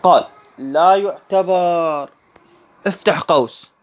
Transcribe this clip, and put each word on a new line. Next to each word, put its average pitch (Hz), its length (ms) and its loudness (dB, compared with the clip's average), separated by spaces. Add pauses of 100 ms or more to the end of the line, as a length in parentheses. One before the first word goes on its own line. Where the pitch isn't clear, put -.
قال: 151 220 4 (340)
"لا 156 380 2
يعتبر"، 175 1120 -4 (760)
افتح 190 340 -4
قوس 139 500 -2 (120)